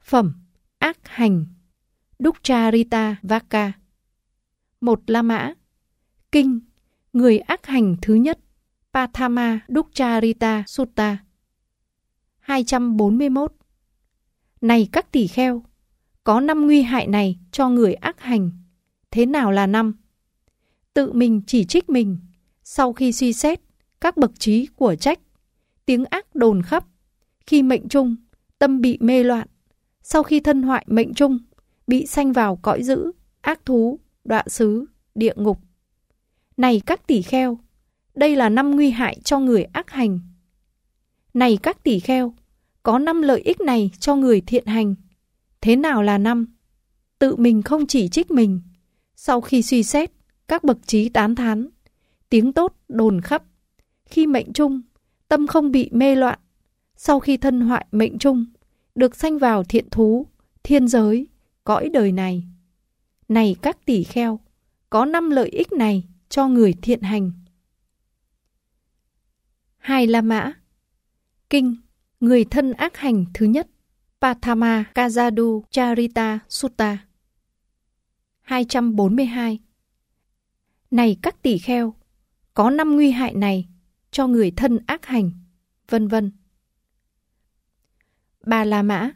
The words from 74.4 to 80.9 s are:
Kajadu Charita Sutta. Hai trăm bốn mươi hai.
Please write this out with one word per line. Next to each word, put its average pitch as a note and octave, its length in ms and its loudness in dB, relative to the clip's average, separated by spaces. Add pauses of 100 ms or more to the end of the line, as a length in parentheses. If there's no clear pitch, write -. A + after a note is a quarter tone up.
Kajadu A#3 760 -2
Charita A#3 680 -2 (100)
Sutta. G#3+ 500 -4 (1400)
Hai B3+ 240 -4
trăm A#3+ 320 -2
bốn G3+ 200 2
mươi C4+ 80 2
hai. A#3 360 -6 (1300)